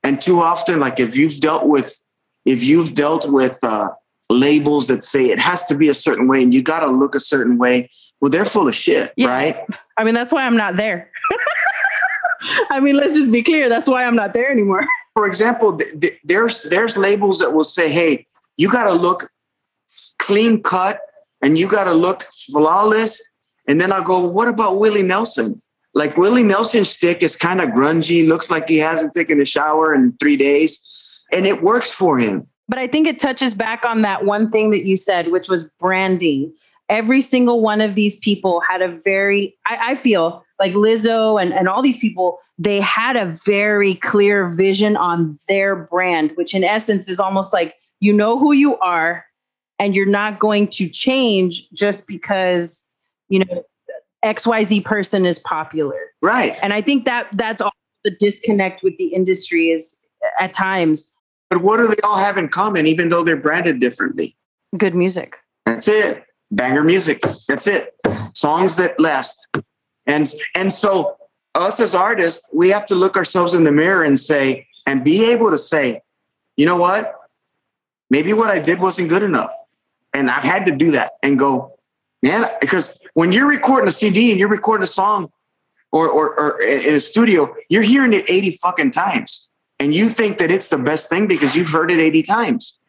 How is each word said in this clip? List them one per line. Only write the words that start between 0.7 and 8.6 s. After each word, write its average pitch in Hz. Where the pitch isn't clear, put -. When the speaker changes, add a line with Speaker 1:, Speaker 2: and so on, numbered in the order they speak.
Speaker 1:
like, 131
if 120
you've 147
dealt 156
with, -
if 131
you've 151
dealt 147
with, 131
uh, 107
labels 143
that 123
say 131
it 110
has -
to 147
be 151
a 143
certain 127
way 131
and 127
you 135
gotta 156
look 135
a 139
certain 123
way, 123
well, 139
they're 175
full 196